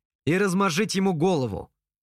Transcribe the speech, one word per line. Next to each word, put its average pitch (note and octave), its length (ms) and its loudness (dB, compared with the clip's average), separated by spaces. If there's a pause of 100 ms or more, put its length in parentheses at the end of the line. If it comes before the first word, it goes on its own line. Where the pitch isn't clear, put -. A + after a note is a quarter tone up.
(260)
и D#3+ 120 2
размозжить F#3+ 580 0
ему F#3+ 180 2
голову. C#3 580 -2 (320)